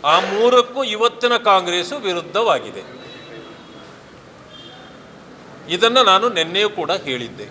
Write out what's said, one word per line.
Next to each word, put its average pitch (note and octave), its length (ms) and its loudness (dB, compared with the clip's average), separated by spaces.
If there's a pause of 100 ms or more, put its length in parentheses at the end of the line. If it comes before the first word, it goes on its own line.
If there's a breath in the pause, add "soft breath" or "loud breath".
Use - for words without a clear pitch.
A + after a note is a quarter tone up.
ಆ D#3+ 160 4
ಮೂರಕ್ಕೂ A#3+ 640 2
ಇವತ್ತಿನ A#3 520 0
ಕಾಂಗ್ರೆಸ್ಸು F#3+ 600 2
ವಿರುದ್ಧವಾಗಿದೆ. E3+ 840 -2 (2750)
ಇದನ್ನು A3+ 340 2
ನಾನು G3+ 260 4
ನಿನ್ನೆಯೂ F#3+ 420 -2
ಕೂಡ E3 200 -6
ಹೇಳಿದ್ದೆ. B2 600 -6